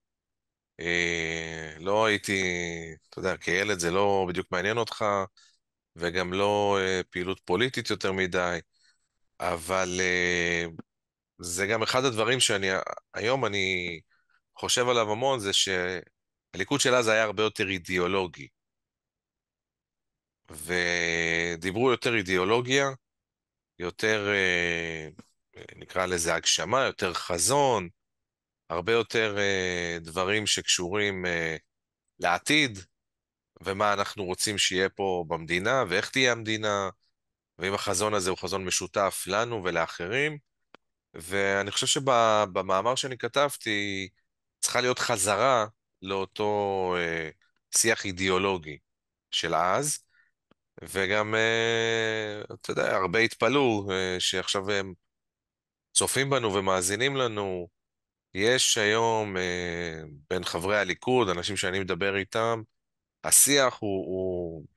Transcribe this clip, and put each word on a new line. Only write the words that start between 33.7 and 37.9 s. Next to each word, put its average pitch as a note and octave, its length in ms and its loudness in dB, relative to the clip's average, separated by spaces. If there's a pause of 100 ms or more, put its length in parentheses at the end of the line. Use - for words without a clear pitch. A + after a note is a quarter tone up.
אנחנו G2+ 320 -2
רוצים F#2+ 340 -2
שיהיה F#2+ 300 2
פה F#2 400 -2
במדינה, F2+ 600 0
ואיך F#2 220 0
תהיה B2+ 220 2
המדינה, G#2+ 580 -2 (680)
ואם F#2+ 160 -2
החזון G#2 400 0